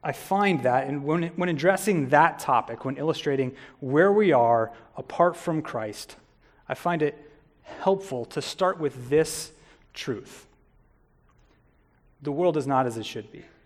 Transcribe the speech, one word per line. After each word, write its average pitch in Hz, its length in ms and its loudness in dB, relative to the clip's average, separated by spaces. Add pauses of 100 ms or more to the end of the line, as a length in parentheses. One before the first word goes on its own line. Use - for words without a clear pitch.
I 151 80 -4
find 190 520 0
that, 131 240 2
and 139 160 -6
when, 170 320 0
when 180 120 -2
addressing 170 600 2
that 147 300 6
topic, 120 460 -2
when 135 120 -6
illustrating 139 580 -2 (260)
where 156 320 4
we 202 200 4
are 117 400 4 (240)
apart 175 400 0
from 160 260 -4
Christ, 110 540 -10 (520)
I 135 60 -4
find 170 280 -2
it 147 140 0 (460)
helpful 185 640 -2
to - 160 -8
start 185 360 -2
with 131 300 -6
this 151 440 0 (420)
truth. - 520 -10 (1700)
The 143 120 -6
world 165 240 0
is 135 100 -2
not 131 200 2
as 117 100 -4
it 110 100 -8
should - 260 -12
be. - 120 -18 (220)